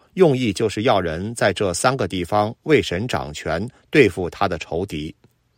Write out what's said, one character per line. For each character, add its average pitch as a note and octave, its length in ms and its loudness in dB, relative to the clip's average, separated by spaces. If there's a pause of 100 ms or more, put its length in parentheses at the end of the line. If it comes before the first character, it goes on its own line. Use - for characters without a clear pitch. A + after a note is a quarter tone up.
(140)
用 E3+ 200 6
意 B2+ 160 2
就 A2 160 -2
是 G#2+ 180 -2
要 A#2+ 140 4
人 F2+ 360 -4
在 A2 180 2
这 F#2 220 -2
三 B2+ 200 2
个 A#2 140 -2
地 F2+ 160 -4
方 G#2 380 0
为 D3 180 4
神 F#2+ 260 -4
掌 C#2+ 280 -4
权， E2+ 340 -6 (220)
对 C3+ 180 6
付 F2 220 -4
他 G2 180 -2
的 F2 80 -2
仇 E2 300 -6
敌。 D#2 280 -8 (440)